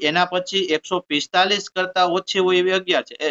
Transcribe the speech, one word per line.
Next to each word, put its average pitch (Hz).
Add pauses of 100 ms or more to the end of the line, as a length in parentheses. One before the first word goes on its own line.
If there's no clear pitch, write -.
એના 160
પછી 180
એકસો 156
પિસ્તાલીસ 190
કરતા 185
ઓછી 185
હોય 180
એવી 185
અગિયાર 180
છે. -
એ 156